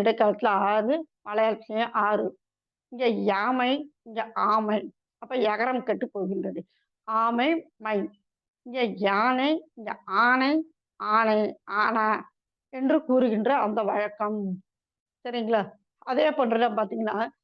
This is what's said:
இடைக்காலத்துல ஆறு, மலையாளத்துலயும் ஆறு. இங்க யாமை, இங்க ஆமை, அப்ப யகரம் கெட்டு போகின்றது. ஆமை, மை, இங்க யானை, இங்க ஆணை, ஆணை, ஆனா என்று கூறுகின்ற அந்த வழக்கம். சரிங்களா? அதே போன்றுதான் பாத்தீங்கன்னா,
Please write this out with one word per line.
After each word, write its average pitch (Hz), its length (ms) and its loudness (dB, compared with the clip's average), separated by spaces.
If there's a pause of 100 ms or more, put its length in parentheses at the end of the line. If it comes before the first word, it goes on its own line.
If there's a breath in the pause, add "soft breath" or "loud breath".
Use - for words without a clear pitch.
இடைக்காலத்துல 220 500 2 (180)
ஆறு, 214 260 2 (300)
மலையாளத்துலயும் 220 680 -2 (120)
ஆறு. 208 220 0 (640)
இங்க 247 140 -2 (240)
யாமை, 247 420 0 (360)
இங்க 226 140 -6 (300)
ஆமை, 214 280 0 (420)
அப்ப - 120 -12 (140)
யகரம் 233 400 -2
கெட்டு 208 180 -2 (100)
போகின்றது. 190 460 -4 (460)
ஆமை, 233 420 0 (360)
மை, 214 120 -2 (680)
இங்க 247 160 -6 (240)
யானை, 254 460 2 (260)
இங்க 214 140 -10 (320)
ஆணை, 262 300 4 (460)
ஆணை, 214 400 2 (420)
ஆனா 220 260 0 (640)
என்று 269 240 2 (100)
கூறுகின்ற 247 440 2 (140)
அந்த 214 140 -2 (120)
வழக்கம். 208 500 -4 (840)
சரிங்களா? 233 360 0 (500)
அதே 302 160 2 (100)
போன்றுதான் 226 420 2
பாத்தீங்கன்னா, 214 380 -2 (260)